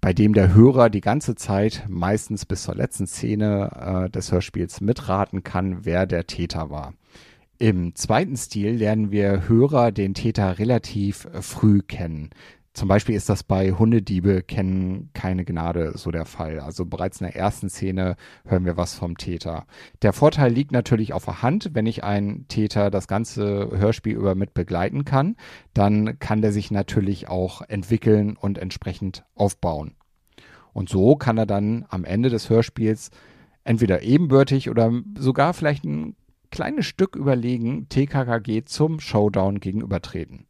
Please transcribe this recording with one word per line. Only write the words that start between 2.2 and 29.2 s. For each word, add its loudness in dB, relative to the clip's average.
bis -6
zur -6
letzten -4
Szene, -2
äh, -6
des -6
Hörspiels -4
mitraten -2
kann, -4
wer 0
der -4
Täter -6
war. -12
Im 0
zweiten 0
Stil -4
lernen 0
wir 0
Hörer 6
den -2
Täter 0
relativ -2
früh 4
kennen. -10
Zum -4
Beispiel 2
ist -2
das 0
bei 0
Hundediebe 2
kennen -4
keine -4
Gnade -4
so -8
der -6
Fall. -10
Also -8
bereits -6
in -6
der -8
ersten -4
Szene -2
hören 0
wir -2
was -2
vom -8
Täter. -8
Der 4
Vorteil 4
liegt 0
natürlich 0
auf -6
der -6
Hand. 0
Wenn 0
ich -4
einen -2
Täter 0
das -4
ganze -2
Hörspiel 0
über 0
mit -4
begleiten -2
kann, 0
dann 2
kann -2
der 2
sich -2
natürlich -2
auch -4
entwickeln 2
und -4
entsprechend -8